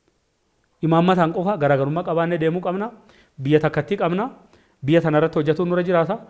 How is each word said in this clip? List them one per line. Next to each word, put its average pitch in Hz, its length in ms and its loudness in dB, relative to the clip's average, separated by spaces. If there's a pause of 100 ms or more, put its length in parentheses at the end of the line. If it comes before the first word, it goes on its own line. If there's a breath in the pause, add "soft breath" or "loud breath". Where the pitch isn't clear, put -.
(840)
Imaammataan 170 500 2
qofa 190 240 -2
garaagarummaa 143 460 0
qabaannee 170 340 -2
deemuu 160 240 -2
qabna, 196 300 -4 (480 soft breath)
biyya 143 200 2
takkattii 151 380 -2
qabna, 196 320 -2 (540 soft breath)
biyya 156 180 4
tana 156 160 2
irratti 160 220 0
hojjetuu 156 260 0
nurra 175 180 0
jiraata. 175 360 0 (100)